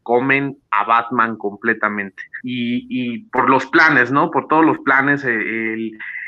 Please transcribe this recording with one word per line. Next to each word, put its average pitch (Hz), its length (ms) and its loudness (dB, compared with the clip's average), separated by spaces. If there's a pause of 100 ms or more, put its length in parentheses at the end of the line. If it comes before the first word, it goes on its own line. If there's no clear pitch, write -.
comen 135 560 0 (100)
a 104 140 2
Batman 113 540 0
completamente. 104 840 -4 (220)
Y, 123 460 -4
y 120 340 -6
por 123 260 -2
los 131 160 2
planes, 151 460 4
¿no? 151 180 2
Por 135 180 -2
todos 160 160 4
los 143 180 4
planes, 139 440 2
eh, 113 480 -2
el, 110 240 -8 (300)